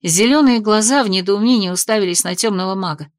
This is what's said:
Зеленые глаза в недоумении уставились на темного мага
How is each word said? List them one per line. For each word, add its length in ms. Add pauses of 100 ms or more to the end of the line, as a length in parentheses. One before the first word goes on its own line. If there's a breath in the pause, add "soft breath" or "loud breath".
Зеленые 580
глаза 440
в 40
недоумении 600
уставились 540
на 100
темного 400
мага 440